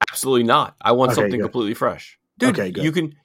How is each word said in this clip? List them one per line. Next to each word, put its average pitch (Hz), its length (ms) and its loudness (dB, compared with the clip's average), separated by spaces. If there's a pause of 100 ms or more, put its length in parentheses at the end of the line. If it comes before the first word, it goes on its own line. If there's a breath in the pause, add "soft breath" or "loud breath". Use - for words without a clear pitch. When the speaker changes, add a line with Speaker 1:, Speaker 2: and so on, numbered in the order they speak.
(120)
Speaker 1:
Absolutely 127 320 2
not. 127 360 2
I 113 120 2
want 127 180 4
Speaker 2:
Okay, 113 60 0
Speaker 1:
something 104 240 0
Speaker 2:
good. 98 60 -2
Speaker 1:
completely 113 280 -2
fresh. - 460 -6 (180)
Dude, 254 120 2
Speaker 2:
Okay, 107 200 -2
good. - 140 -4
Speaker 1:
you 156 80 0
can, 156 320 -4